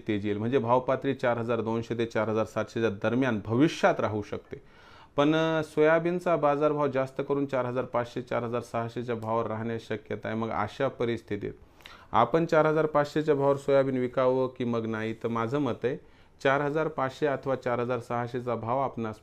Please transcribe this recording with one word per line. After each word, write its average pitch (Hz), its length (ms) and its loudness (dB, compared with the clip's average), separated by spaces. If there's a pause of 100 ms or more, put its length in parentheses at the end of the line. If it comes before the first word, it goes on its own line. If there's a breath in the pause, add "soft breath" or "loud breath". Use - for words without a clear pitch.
तेजी 104 200 -2
येईल, 101 120 0
म्हणजे 120 180 0
भाव 120 220 2
पातळी 131 340 -2
चार 123 240 0
हजार 117 240 -2
दोनशे 113 360 -2
ते 117 80 0
चार 110 240 0
हजार 110 160 0
सातशे 110 360 -4
च्या 113 80 2
दरम्यान 113 560 0
भविष्यात 160 540 2
राहू 107 220 -2
शकते. - 400 -12 (540 loud breath)
पण, 147 200 4
अ, 160 280 2
सोयाबीनचा 165 720 2
बाजारभाव 147 520 2
जास्त 131 420 -2
करून 143 160 0
चार 131 200 -2
हजार 123 200 -2
पाचशे, 120 360 -4
चार 120 220 -4
हजार 117 180 -4
सहाशे 117 420 -6
च्या 120 120 -4
भावावर 110 320 -2
राहण्याची 113 420 -6
शक्यता 107 380 -6
आहे. 110 100 -2
मग 113 120 -2
अशा 107 380 -2
परिस्थितीत 110 640 -4 (600 loud breath)
आपण 165 340 4
चार 156 200 4
हजार 156 200 2
पाचशे 147 360 0
च्या 151 140 2
भावावर 139 200 4
सोयाबीन 135 420 2
विकावं 127 500 2 (100)
की 131 60 -4
मग 117 220 0
नाही? 110 280 -4
तर 113 140 -6
माझं 117 300 -2
मत 123 280 -2
आहे 143 120 -2 (460 soft breath)
चार 139 180 4
हजार 151 260 0
पाचशे 147 400 -2
अथवा 135 280 -2
चार 123 240 -2
हजार 120 200 -2
सहाशे 120 420 -4
चा 120 140 -4
भाव 113 240 -2
आपणास 117 440 -4